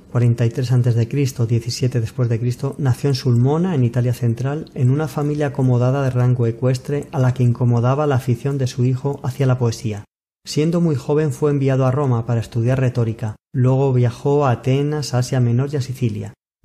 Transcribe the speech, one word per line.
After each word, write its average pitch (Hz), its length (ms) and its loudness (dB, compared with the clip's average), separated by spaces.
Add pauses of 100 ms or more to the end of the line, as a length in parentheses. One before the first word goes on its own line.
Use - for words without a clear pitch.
cuarenta 120 360 2
y 113 40 2
tres 120 220 -4
antes 123 240 2
de 117 140 0
Cristo, 131 380 -2
diecisiete 120 520 -2
después 117 300 -2
de 113 100 0
Cristo, 123 380 -4
nació 135 320 0
en 139 60 2
Sulmona, 139 600 2
en 127 80 2
Italia 123 300 0
central, 127 600 -4
en 127 160 2
una 147 200 0
familia 147 380 -2
acomodada 127 540 2
de 131 100 0
rango 123 360 2
ecuestre 127 640 -2
a 135 80 -4
la 127 140 4
que 127 100 0
incomodaba 120 640 2
la 139 80 2
afición 131 420 -2
de 131 100 -2
su 123 180 -2
hijo 131 360 -2
hacia 127 260 -2
la 127 120 0
poesía. 110 460 -4 (400)
Siendo 165 340 0
muy 165 160 2
joven 147 380 0
fue 147 180 0
enviado 135 340 2
a 127 60 2
Roma 123 340 0
para 117 140 -2
estudiar 117 400 -2
retórica. 117 560 -2 (180)
Luego 131 380 2
viajó 127 540 2
a 131 60 2
Atenas, 139 600 -2
Asia 127 280 0
Menor 123 320 2
y - 20 -4
a 139 60 -2
Sicilia. 107 520 -4 (320)